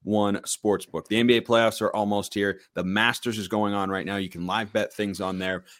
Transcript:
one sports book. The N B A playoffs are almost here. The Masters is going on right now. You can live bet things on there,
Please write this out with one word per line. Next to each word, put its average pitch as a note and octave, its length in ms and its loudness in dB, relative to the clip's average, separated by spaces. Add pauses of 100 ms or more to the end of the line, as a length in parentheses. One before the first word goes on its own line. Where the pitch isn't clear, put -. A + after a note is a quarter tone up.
one G2+ 420 0
sports - 400 0
book. - 240 -8
The G#2+ 80 2
N A#2+ 100 6
B A#2+ 100 8
A A2 40 2
playoffs A2+ 400 2
are G#2+ 140 0
almost G2+ 380 -2
here. G2+ 280 -2 (120)
The F2+ 100 -4
Masters A2 540 0
is G2 100 -6
going G#2 260 0
on G2 180 -2
right F#2+ 140 -4
now. G2 100 -4
You G2 140 -4
can F2 180 -8
live G#2 260 -4
bet G#2+ 180 0
things G2+ 300 -4
on F#2 160 -4
there, F#2 280 -4 (140)